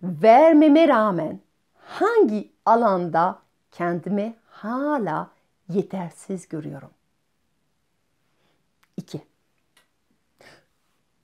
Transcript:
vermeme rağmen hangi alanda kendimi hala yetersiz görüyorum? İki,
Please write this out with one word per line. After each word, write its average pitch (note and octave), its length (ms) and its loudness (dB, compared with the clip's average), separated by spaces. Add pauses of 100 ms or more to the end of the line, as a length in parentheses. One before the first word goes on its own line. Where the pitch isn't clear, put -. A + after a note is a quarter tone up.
vermeme C#4+ 880 4
rağmen G3 520 -2 (380)
hangi F4+ 720 -2 (160)
alanda F#3 720 0 (320)
kendimi F#3 640 -6 (160)
hala A3 800 -6 (380)
yetersiz F3+ 800 -10
görüyorum? D3 420 -16 (2000)
İki, - 260 -16 (2000)